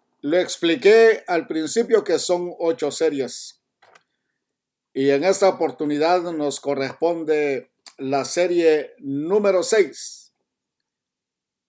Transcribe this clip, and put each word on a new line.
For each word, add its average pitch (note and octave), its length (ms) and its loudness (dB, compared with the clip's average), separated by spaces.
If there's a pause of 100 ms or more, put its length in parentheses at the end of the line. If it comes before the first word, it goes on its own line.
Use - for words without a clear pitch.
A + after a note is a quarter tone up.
(200)
lo D3 160 -2
expliqué F3+ 880 4
al E3+ 200 -2
principio G3+ 580 0
que D#3+ 140 0
son F3 400 -4
ocho E3 320 -2
series. C#3 720 -6 (1300)
Y C3+ 160 0
en C#3 160 2
esta F#3+ 240 2
oportunidad D#3 720 0 (100)
nos D3 300 -4
corresponde D3 1120 -2 (260)
la C3+ 300 -4
serie E3+ 720 2
número F3 640 0
seis, - 720 -2 (1300)